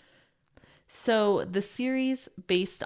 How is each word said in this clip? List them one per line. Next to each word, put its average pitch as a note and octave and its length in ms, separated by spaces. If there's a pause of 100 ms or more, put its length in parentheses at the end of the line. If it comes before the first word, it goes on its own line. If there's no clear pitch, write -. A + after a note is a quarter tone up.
(880)
So G#3 560
the F#3 180
series C4 640 (180)
based F#3 400